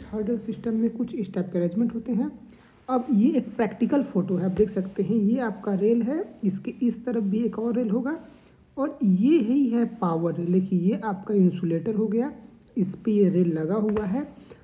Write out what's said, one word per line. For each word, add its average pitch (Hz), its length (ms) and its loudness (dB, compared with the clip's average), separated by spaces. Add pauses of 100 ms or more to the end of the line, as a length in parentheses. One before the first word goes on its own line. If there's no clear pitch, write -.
third 214 260 -6
रेल 233 100 0
system 226 360 -6
में 226 160 2
कुछ - 240 -6
इस 226 200 -6
type 180 180 -4
के 185 60 -2
arrangement 180 360 0
होते 233 180 -6
हैं। 247 380 -4 (380)
अब 254 240 0
ये 233 200 6
एक - 240 -2
practical 240 460 0
photo 180 340 -2
है, 175 80 -2
आप 190 60 0
देख 208 200 2
सकते - 320 -4
हैं, 202 140 0
ये 220 220 2
आपका 214 360 -4
rail 220 280 2
है, 302 420 -4
इसके 196 260 -2
इस - 340 -2
तरफ 233 180 -2
भी 196 160 0
एक 226 200 -2
और 226 180 -2
rail 233 140 0
होगा, 262 300 -2 (580)
और 285 240 -4
ये 226 360 6
ही 254 300 2
है 233 160 2
power 165 500 0
rail। 175 180 -2
देखिए 185 280 2
ये 190 140 2
आपका 214 400 -6
insulator 180 600 2
हो 214 140 0
गया, 240 240 -2 (440)
इस 185 280 -2
पे 220 80 0
ये 202 160 6
rail 170 240 2
लगा 156 220 -2
हुआ 214 300 0
है, 247 300 -4 (300)